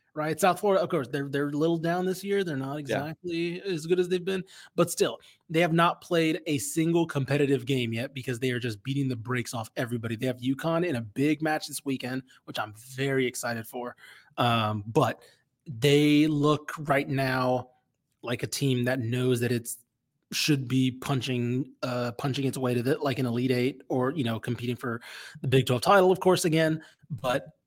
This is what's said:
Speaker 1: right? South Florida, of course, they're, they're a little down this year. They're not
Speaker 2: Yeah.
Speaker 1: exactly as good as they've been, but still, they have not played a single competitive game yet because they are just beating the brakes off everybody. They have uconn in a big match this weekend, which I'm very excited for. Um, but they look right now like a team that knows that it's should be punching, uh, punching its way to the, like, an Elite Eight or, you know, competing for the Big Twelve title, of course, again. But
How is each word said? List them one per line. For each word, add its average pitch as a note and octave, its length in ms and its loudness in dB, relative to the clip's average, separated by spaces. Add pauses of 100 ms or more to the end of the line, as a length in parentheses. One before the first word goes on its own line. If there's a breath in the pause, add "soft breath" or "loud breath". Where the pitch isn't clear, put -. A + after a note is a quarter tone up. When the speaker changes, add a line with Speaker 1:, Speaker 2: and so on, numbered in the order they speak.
(140)
Speaker 1:
right? D#3 260 -4
South F3+ 180 4
Florida, F#3+ 240 4
of F3 60 -2
course, D3 180 -2
they're, C#3 220 -4
they're C#3+ 220 0
a - 20 -6
little D#3+ 260 2
down E3+ 260 0
this F#3 200 -4
year. G3+ 180 0
They're E3 140 -4
not C3+ 180 -4
Speaker 2:
Yeah. D3+ 60 -6
Speaker 1:
exactly E3 840 -4
as E3+ 240 -6
good F3+ 140 2
as F3+ 80 2
they've F3+ 160 -2
been, F#3 180 -4 (320 loud breath)
but F3 160 4
still, C#3 300 -2 (280 soft breath)
they D#3+ 120 2
have E3+ 120 4
not E3+ 280 4
played D#3+ 480 0
a D3 100 2
single E3 480 2
competitive C#3 580 0
game B2 280 0
yet A#2+ 200 -4
because B2+ 280 -6
they C3 100 0
are B2 80 -2
just A2 240 -6
beating C#3 240 -2
the B2+ 80 -2
brakes A#2 400 -6
off A2+ 220 -8
everybody. A#2 400 -4
They B2+ 100 -4
have B2 120 -2
uconn E3 460 -2
in D#3+ 120 -2
a A#2 40 -4
big C#3+ 420 -2
match D#3 260 -2
this C#3+ 160 -10
weekend, C3 400 -4 (220 soft breath)
which - 120 -10
I'm G#2+ 160 -8 (220)
very C3+ 280 0
excited A#2 440 -4
for. B2 260 -10 (420 loud breath)
Um, A2 520 2
but A#2+ 340 2 (420 soft breath)
they D3 640 6
look D3 540 2
right C#3+ 280 0
now C3 600 0 (540)
like A#2+ 200 -4
a C3 40 -4
team B2+ 380 0
that C3 160 0
knows B2 400 0
that A#2+ 120 0
it's A#2 240 -4 (560)
should C3+ 340 0
be C3 240 2
punching, B2+ 800 -2 (120)
uh, B2 300 -4
punching C3+ 340 -2
its B2+ 100 -2
way B2+ 160 0
to A#2+ 100 0
the, C3+ 160 2
like, C#3 200 -2
an B2+ 80 0
Elite B2 240 0
Eight B2 400 0
or, C3 220 2
you D#3+ 120 -2
know, A2+ 160 -2
competing A#2+ 360 -4
for A#2 260 -6 (400 loud breath)
the D3+ 40 -4
Big C3 200 4
Twelve B2 160 0
title, F#3 280 6
of F3+ 100 2
course, F3+ 260 4
again. D#3+ 340 2 (300 loud breath)
But B2+ 380 -4 (180)